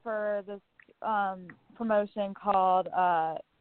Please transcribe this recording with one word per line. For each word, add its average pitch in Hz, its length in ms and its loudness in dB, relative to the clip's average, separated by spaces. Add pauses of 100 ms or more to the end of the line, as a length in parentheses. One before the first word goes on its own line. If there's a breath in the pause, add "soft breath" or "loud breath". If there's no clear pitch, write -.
for 214 440 -4
this, 202 140 -12 (420)
um, 190 460 -2 (260)
promotion 208 600 0
called, 185 540 2
uh, 165 460 2 (260)